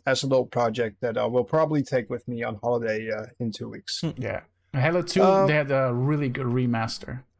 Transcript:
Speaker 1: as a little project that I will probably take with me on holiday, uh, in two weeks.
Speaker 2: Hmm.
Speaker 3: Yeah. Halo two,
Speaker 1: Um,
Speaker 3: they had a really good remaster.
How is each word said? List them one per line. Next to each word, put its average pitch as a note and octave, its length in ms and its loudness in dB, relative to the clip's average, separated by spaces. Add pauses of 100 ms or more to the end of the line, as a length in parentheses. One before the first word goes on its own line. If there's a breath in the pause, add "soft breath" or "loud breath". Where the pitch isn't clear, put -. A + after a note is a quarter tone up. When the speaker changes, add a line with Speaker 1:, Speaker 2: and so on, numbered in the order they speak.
Speaker 1:
as C3 180 0
a C#3+ 40 -2
little C3 180 4
project A#2 560 -2
that A#2 160 -2
I A#2 80 0
will A#2+ 200 0
probably D3+ 380 2
take B2+ 280 -2
with B2 180 -8
me A#2 140 -6
on A2+ 200 -6
holiday, A2+ 480 0
uh, G#2+ 180 -6 (100)
in A#2 120 -2
two A2+ 200 -10
weeks. - 320 -10
Speaker 2:
Hmm. D#3+ 160 -2
Speaker 3:
Yeah. G#2 240 -6 (320)
Halo D#3 260 2
two, F#3 220 2
Speaker 1:
Um, F#3+ 240 6
Speaker 3:
they D3+ 80 4
had D3 160 2
a C3+ 240 2
really C#3+ 340 0
good C3 200 -4
remaster. A#2+ 760 -2 (180)